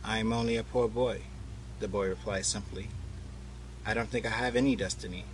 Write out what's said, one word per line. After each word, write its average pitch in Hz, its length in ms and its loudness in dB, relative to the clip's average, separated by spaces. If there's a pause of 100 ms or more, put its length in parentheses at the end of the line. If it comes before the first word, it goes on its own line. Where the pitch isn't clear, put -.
I 110 160 2
am 110 140 4
only 117 220 4
a 113 80 2
poor 120 240 4
boy, 113 340 2 (580)
the 107 80 -2
boy 98 200 2
replied 95 380 0
simply. - 440 -2 (960)
I 110 80 0
don't 113 160 2
think 120 160 0
I - 40 2
have 120 260 2
any 262 200 6
destiny. 98 580 -4